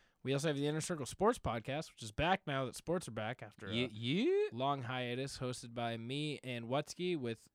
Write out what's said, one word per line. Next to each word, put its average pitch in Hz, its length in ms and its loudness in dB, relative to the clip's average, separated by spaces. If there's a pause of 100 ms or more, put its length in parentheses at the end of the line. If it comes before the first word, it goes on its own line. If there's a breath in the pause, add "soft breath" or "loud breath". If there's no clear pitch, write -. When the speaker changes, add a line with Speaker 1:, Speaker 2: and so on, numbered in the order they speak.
(220 soft breath)
Speaker 1:
We 131 100 2
also 139 160 4
have 143 80 4
the 143 120 2
Inner 156 120 2
Circle 151 260 -2
Sports 220 340 4
Podcast, 131 520 -2
which - 100 -16
is 107 100 -8
back 175 340 4
now 135 200 0
that 113 100 -6
sports 175 320 -2
are 123 40 -6
back 110 320 -4
after 104 280 -10
Speaker 2:
Ye-, 120 120 2
Speaker 1:
a 123 40 0
Speaker 2:
ye- 202 640 2
Speaker 1:
long 135 300 0
hiatus, 127 560 -2
hosted 123 360 -6
by 117 220 0
me 139 480 -2
and 120 220 -4
Wutsky 160 500 0
with, 117 220 -2 (160)